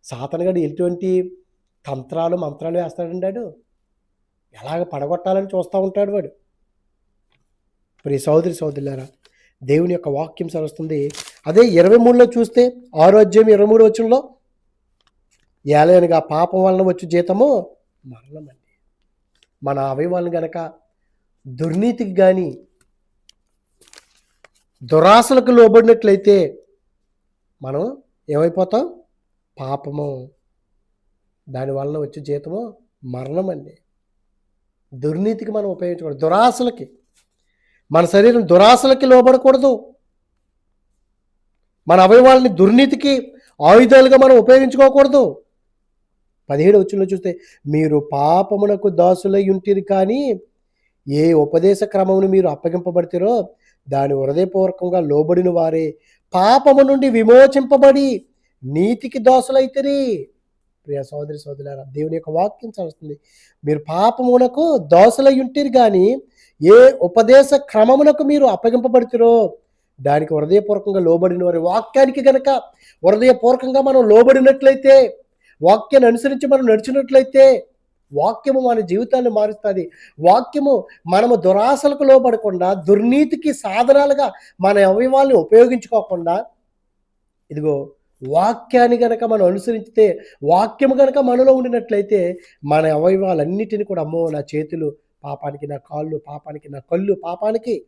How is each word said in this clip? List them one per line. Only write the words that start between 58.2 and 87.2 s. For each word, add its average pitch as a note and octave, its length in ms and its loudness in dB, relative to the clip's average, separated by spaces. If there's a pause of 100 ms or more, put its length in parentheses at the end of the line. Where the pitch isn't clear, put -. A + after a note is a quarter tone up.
నీతికి G#3+ 560 -6 (100)
దోషులైతిరి. C4+ 720 0 (840)
ప్రియ C#3+ 140 -10 (100)
సోదరి D3 340 -14
సోదరులారా, C#3 400 -18 (120)
దేవుని D#3 220 -8
యొక్క D#3+ 200 -12
వాక్యం G#3 380 -6
చదువుతుంది. D#3 400 -16 (500)
మీరు D3+ 240 -4
పాపమునకు B3 760 -2 (280)
దోషులై A#3+ 400 4 (100)
ఉంటిరి C4+ 340 -6
గాని G3+ 280 2 (560)
ఏ F#3+ 160 6 (300)
ఉపదేశ B3 420 4 (220)
క్రమమునకు C4+ 600 2
మీరు C#4+ 140 2 (100)
అప్పగింపబడితిరో A#3 800 0 (640)
దానికి D3+ 380 -2
హృదయపూర్వకంగా G3 720 -2
లోబడిన F3 380 -2
వారి E3 120 -2 (100)
వాక్యానికి C4 600 -2
గనక C4 200 0 (540)
హృదయపూర్వకంగా B3 840 0
మనం C4 120 2 (120)
లోబడినట్లయితే, C4+ 800 4 (680)
వాక్యాన్ని A3 500 2
అనుసరించి C4+ 420 -4
మనం C4 180 0
నడిచినట్లయితే C4+ 720 2 (680)
వాక్యము A#3 560 -4
మన A#3 120 0 (120)
జీవితాన్ని A#3+ 460 -2
మారుస్తుంది. G#3 460 -4 (440)
వాక్యము B3+ 460 0 (400)
మనము A#3 220 2 (100)
దురాశలకు C#4 640 0
లోబడకుండా, A3 600 2 (180)
దుర్నీతికి B3+ 640 0 (120)
సాధనాలుగా C4+ 640 0 (380)
మన G3+ 120 2 (140)
అవయవాల్ని C4 520 0
ఉపయోగించుకోకుండా, G#3+ 920 0 (1160)